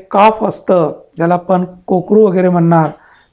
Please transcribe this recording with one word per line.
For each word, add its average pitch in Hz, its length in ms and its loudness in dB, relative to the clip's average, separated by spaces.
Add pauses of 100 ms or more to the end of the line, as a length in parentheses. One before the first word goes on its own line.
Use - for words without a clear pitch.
(120)
काफ 214 320 2
असतं, 175 500 -2 (220)
ज्याला 170 180 -2
आपण 180 320 -2 (220)
कोकरू 208 400 2
वगैरे 185 220 0
म्हणणार, 165 400 2 (440)